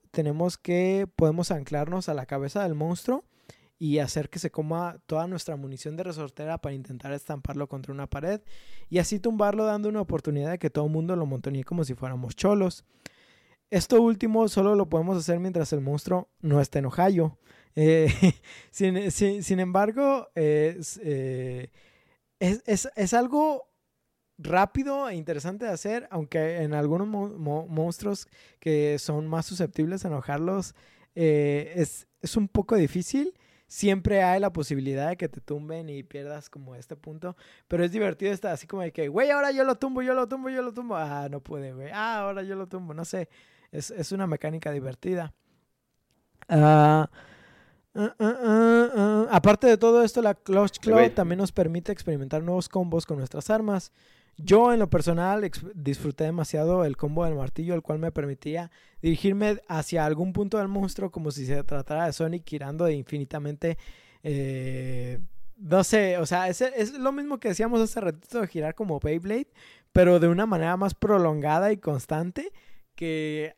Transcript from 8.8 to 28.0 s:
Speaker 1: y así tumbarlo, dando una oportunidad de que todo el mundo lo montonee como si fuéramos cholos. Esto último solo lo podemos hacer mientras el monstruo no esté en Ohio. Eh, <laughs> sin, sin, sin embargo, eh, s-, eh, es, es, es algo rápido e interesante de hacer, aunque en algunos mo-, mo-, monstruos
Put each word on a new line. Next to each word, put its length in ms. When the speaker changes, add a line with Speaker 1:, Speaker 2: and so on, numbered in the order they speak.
Speaker 1:
y 80
así 220
tumbarlo, 440
dando 240
una 140
oportunidad 480
de 80
que 120
todo 140
el 80
mundo 240
lo 80
montonee 400
como 180
si 120
fuéramos 420
cholos. 480
Esto 320
último 460
solo 260
lo 160
podemos 260
hacer 240
mientras 320
el 80
monstruo 480
no 200
esté 200
en 60
Ohio. 520
Eh, 340
<laughs> 180
sin, 400
sin, 320
sin 180
embargo, 760
eh, 440
s-, 240
eh, 680
es, 280
es, 280
es 200
algo 560
rápido 720
e 60
interesante 500
de 80
hacer, 380
aunque 520
en 120
algunos 340
mo-, 220
mo-, 360
monstruos 600